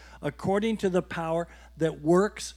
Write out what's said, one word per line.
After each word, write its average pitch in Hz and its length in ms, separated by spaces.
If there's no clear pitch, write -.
according 202 580
to 196 120
the 180 120
power 165 440
that 147 260
works 180 540